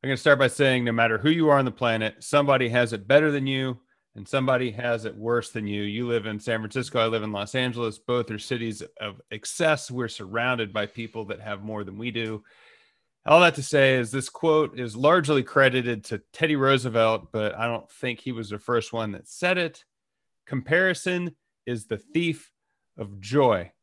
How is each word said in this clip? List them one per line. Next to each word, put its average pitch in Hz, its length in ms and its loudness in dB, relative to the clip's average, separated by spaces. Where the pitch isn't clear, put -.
I'm - 60 -8
gonna 135 100 0
start 143 220 6
by 135 80 6
saying 127 380 2
no 117 80 0
matter 117 260 2
who 123 100 0
you 160 200 4
are 143 100 6
on 135 60 2
the 123 80 -2
planet, 110 500 -2
somebody 139 460 4
has 117 240 2
it 101 160 -8
better 147 240 6
than 135 160 -2
you 131 320 -4
and 101 140 -16
somebody 131 420 0
has 117 340 -4
it 110 120 -8
worse 117 340 -2
than 107 160 -6
you. 104 160 -4
You 104 240 -4
live 117 200 -2
in 107 120 -6
San 113 220 -4
Francisco, 117 400 -4
I 113 80 4
live 113 160 -2
in 107 80 -6
Los 104 240 -6
Angeles. 120 420 -4
Both 123 320 -2
are 107 80 -6
cities 113 420 -6
of 104 200 -10
excess. 151 580 -2
We're 123 160 -4
surrounded 113 640 -4
by 104 140 -2
people 113 380 -12
that 101 160 -10
have 104 240 -10
more 107 180 -8
than 95 160 -12
we 117 140 -8
do. 110 320 -6
All 160 140 8
that 170 160 4
to 143 80 -8
say 135 320 4
is 120 160 -2
this 131 160 -6
quote 156 500 0
is 120 160 -8
largely 147 480 4
credited 127 600 2
to - 180 -8
Teddy 156 220 -2
Roosevelt, 117 800 2
but 107 240 -2
I 113 100 -4
don't 117 240 -6
think 123 300 -8
he 135 100 -10
was 113 200 -8
the 104 100 -10
first 117 320 -2
one 113 200 -4
that - 140 -14
said 180 320 -2
it. 165 260 -6
"Comparison 175 880 -2
is 120 200 -6
the 107 120 -6
thief 165 540 -4
of 101 240 -12
joy." 107 520 2